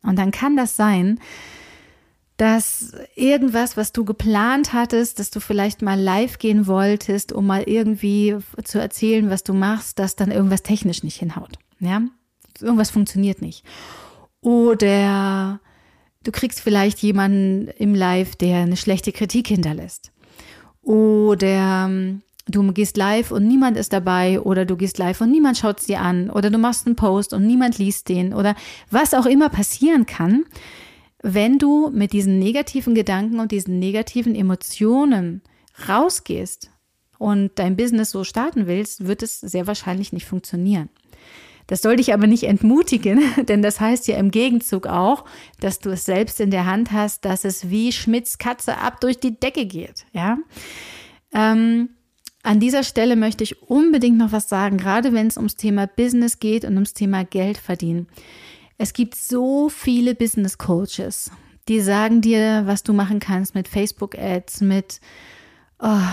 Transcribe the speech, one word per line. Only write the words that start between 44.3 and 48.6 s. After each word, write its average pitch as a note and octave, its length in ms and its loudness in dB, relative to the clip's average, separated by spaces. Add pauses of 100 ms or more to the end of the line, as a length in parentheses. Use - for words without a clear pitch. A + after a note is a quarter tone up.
Gegenzug A#3 560 0
auch, F#3+ 380 0 (340)
dass G3 200 -4
du G3 120 -6
es F#3 140 -6
selbst G#3 340 -2
in G#3 100 2
der F#3 160 0
Hand G#3 260 0
hast, G#3 320 -2
dass F#3+ 220 -4
es F#3 240 -6
wie A3 220 0
Schmidts A#3+ 480 -2
Katze B3 400 -6